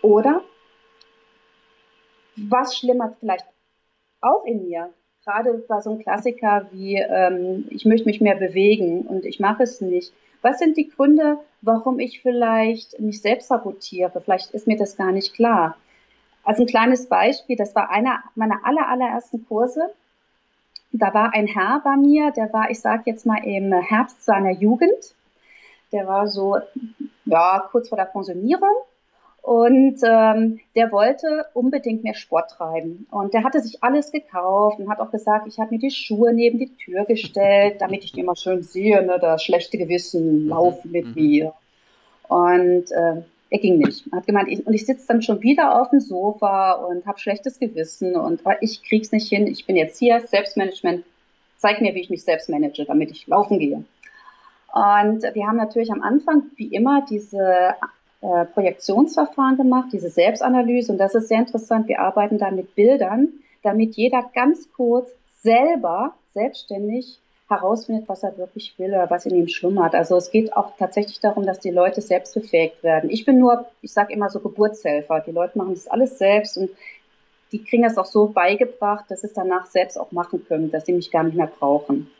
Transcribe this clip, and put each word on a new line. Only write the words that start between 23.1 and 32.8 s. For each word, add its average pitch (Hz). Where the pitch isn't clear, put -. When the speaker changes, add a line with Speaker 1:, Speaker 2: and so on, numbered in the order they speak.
Speaker 1:
mal, 214
im 196
Herbst 196
seiner 196
Jugend. 233
Der 196
war 196
so, 196
ja, 185
kurz 240
vor 214
der 190
Pensionierung. 196
Und, 254
ähm, 220
der 226
wollte 277
unbedingt 247
mehr 214
Sport -
treiben. 165